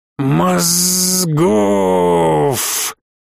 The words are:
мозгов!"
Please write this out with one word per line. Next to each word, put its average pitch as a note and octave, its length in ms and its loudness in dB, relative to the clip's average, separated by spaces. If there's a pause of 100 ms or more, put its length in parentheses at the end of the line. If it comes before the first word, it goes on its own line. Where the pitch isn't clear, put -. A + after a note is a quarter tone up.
(200)
мозгов!" F3+ 2750 0 (340)